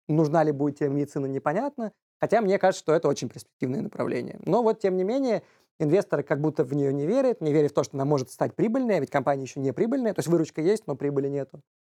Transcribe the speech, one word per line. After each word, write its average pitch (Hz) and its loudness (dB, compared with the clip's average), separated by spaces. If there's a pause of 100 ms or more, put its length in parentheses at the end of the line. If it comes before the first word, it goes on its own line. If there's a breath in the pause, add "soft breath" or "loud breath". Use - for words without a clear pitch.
нужна 156 4
ли 156 2
будет 143 -2
тебе 147 0
медицина, 143 -4
непонятно. 190 -4 (280)
Хотя 202 2
мне 196 2
кажется, 185 2
что 156 0
это 160 2
очень 135 -2
перспективное - -6
направление. 123 -4
Но 208 4
вот, 220 2
тем 185 2
не 185 0
менее, 233 0 (360 soft breath)
инвесторы 160 2
как 147 -2
будто 151 0
в 127 -4
нее 139 0
не 143 -2
верят, 254 0
не 151 0
верят 147 2
в - -20
то, 156 2
что - -10
она 135 -2
может 139 0
стать - -4
прибыльной, 226 0
а 160 0
ведь 135 -4
компания 139 0
еще 131 -8
не 135 0
прибыльная, 226 -2
то - -2
есть 139 -4
выручка 160 0
есть, 208 0
но 143 -6
прибыли 139 -2
нету. 139 -8 (300)